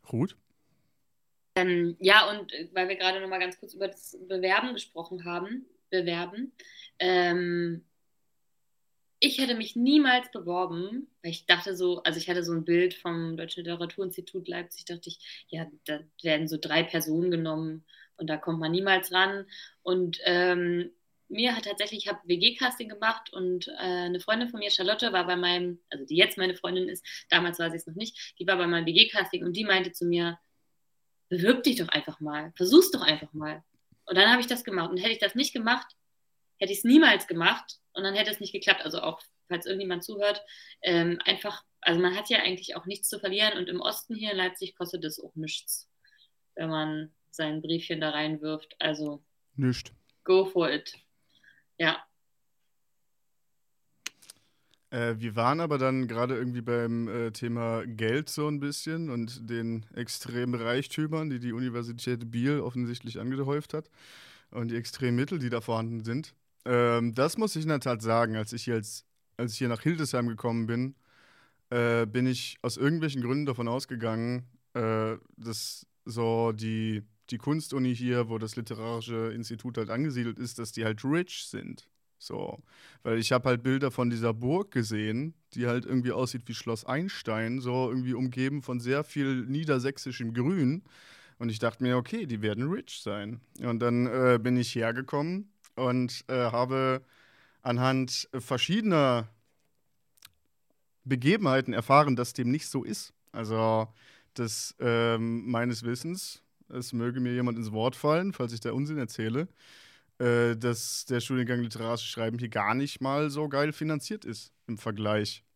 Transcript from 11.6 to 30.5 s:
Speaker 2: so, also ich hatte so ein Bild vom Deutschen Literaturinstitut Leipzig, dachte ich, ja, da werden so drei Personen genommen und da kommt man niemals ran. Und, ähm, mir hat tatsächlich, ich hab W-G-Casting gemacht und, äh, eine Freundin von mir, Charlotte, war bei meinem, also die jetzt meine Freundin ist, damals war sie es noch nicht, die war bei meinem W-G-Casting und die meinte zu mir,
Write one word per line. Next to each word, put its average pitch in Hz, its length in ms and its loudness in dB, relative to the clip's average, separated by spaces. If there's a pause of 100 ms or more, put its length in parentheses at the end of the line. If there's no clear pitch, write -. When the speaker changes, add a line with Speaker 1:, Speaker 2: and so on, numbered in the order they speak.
Speaker 2:
so, 180 280 0
also 165 140 2
ich 160 100 -6
hatte 175 160 0
so 165 80 -2
ein 165 120 -2
Bild 175 300 4
vom 165 420 -4
Deutschen 165 280 -10
Literaturinstitut 175 800 -8
Leipzig, 175 380 -10
dachte 170 240 -12
ich, - 400 -16
ja, 160 180 -6 (200)
da 151 140 -6 (220)
werden 160 240 2
so 156 140 -2
drei 156 240 2
Personen 165 460 0
genommen 160 540 -2 (320)
und 160 120 -6
da 151 80 -2
kommt 165 240 -4
man 160 100 -2
niemals 185 420 2
ran. 190 340 2 (360)
Und, 185 420 0
ähm, 175 680 2 (400)
mir 233 260 2
hat 220 80 -6
tatsächlich, 208 400 -6
ich 202 40 -4
hab - 180 -6
W-G-Casting 233 600 2
gemacht 220 440 -4
und, 180 360 -2
äh, - 40 -12
eine 180 480 -4
Freundin 226 300 0
von 226 100 -10
mir, 202 100 -2
Charlotte, 208 420 2
war 180 140 4
bei 180 100 2
meinem, 175 440 0 (100)
also 139 160 -8
die 156 100 0
jetzt 202 220 6
meine 185 160 0
Freundin 180 340 -2
ist, 180 160 -8 (240)
damals 170 300 4
war 165 120 0
sie 165 60 -6
es 165 100 -8
noch 165 100 -12
nicht, - 420 -10
die 175 80 -2
war 190 100 6
bei 180 100 2
meinem 170 200 2
W-G-Casting 180 580 4
und 175 100 -2
die 214 100 -2
meinte 185 280 2
zu - 140 -4
mir, 170 320 2 (920)